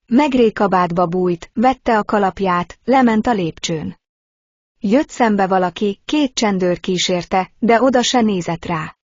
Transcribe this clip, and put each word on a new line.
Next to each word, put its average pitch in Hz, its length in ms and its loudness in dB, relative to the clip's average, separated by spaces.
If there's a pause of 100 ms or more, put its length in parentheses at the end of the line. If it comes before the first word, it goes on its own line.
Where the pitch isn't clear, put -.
Megré 247 460 2
kabátba 180 540 0
bújt, 180 480 -4
vette 247 440 0
a 208 60 -2
kalapját, 190 800 -2
lement 233 420 2
a 247 60 0
lépcsőn. 175 680 -6 (800)
Jött 254 280 2
szembe 208 380 0
valaki, 185 580 -2
két 294 300 -2
csendőr 185 460 0
kísérte, 185 800 -2
de 226 240 2
oda 254 200 2
se 240 180 0
nézett 180 440 -2
rá. 160 400 -8